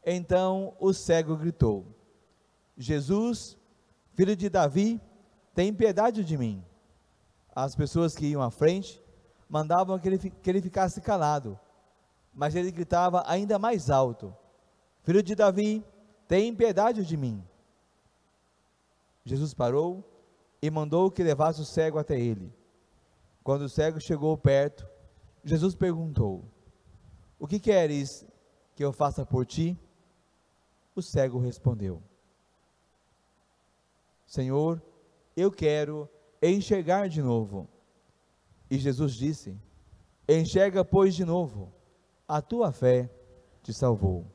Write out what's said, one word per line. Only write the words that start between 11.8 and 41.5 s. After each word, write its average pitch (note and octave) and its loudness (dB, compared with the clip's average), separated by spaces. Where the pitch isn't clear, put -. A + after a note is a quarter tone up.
mas D3+ -4
ele F3+ -2
gritava F3 0
ainda G3+ 0
mais G3 0
alto: B2 0
"Filho F#3+ 4
de F#3+ -4
Davi, G#3 2
tem G#3+ 2
piedade G#3+ 2
de D#3+ -4
mim." A#2 -4
Jesus C3+ -4
parou D#3 -2
e D3+ -2
mandou D#3 0
que F#3 -6
levasse D#3 0
o D3+ -8
cego D#3+ -2
até D3 -2
ele. A2 -4
Quando C#3 -2
o C#3 -6
cego D#3 -2
chegou D#3 -2
perto, C#3 2
Jesus D#3+ 0
perguntou: D#3+ -2
"O D3+ -12
que F3+ -4
queres D3+ 0
que - -6
eu C#3 -2
faça C#3+ -2
por B2+ 0
ti?" E3 -2
O F#3 -6
cego C3 -2
respondeu: A2 -4
"Senhor, D3 -2
eu F#3+ 2
quero D3+ -2
enxergar F#3+ 2
de D#3 -2
novo." A2 -2
E C3 -2
Jesus C3+ 0
disse: A#2+ -6
"Enxerga, F#3 4
pois, F#3+ 4
de F3+ -2
novo, C3+ -4